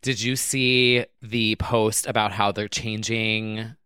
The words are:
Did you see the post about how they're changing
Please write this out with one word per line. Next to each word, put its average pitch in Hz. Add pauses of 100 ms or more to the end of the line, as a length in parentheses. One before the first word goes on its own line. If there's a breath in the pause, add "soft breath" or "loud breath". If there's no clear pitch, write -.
Did 127
you 123
see 127 (160)
the 110
post 110
about 107
how 101
they're 107
changing 110 (120)